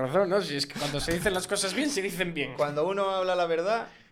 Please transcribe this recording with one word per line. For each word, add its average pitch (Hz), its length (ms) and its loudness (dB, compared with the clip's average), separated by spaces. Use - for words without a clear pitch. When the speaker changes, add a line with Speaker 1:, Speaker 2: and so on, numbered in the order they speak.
Speaker 1:
razón, 175 240 4
¿no? 202 100 4
Si 151 160 -4
es 139 100 -2
que - 120 -10
cuando 143 220 -2
se 165 120 0
dicen 180 220 0
las 180 120 -2
cosas 196 280 -2
bien, 277 160 0
se 190 120 -2
dicen 180 320 -2
bien. 135 220 -4
Speaker 2:
Cuando 147 320 2
uno 196 220 0
habla 185 240 0
la 175 120 2
verdad. 175 420 0